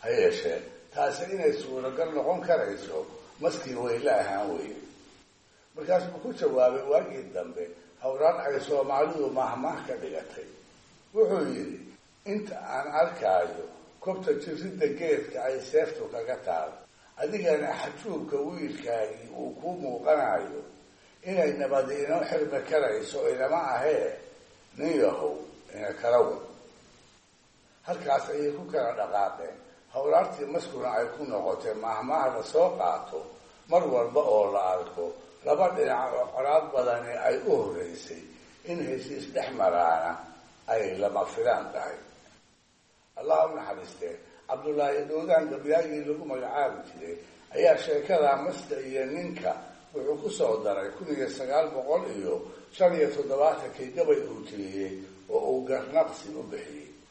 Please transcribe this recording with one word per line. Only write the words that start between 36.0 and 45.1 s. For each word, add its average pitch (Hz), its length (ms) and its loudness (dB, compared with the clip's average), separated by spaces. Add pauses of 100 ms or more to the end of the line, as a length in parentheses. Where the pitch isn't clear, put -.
oo 123 160 0
colaad 143 420 2
badani 120 460 0
ay - 220 2
u - 180 0
horreysay 85 680 -4 (420)
in 170 200 -6
heshiis - 480 -6
dhex - 200 -2
maraana 85 600 4 (520)
ay 113 180 2 (160)
lama 101 260 2
filaan 113 480 2
tahay. 71 240 -6 (1200)
Allah 80 320 4
u 95 80 -6
naxariistee, 92 600 -10 (280)
Cabdullaahi 147 640 0
Doodaan 160 400 4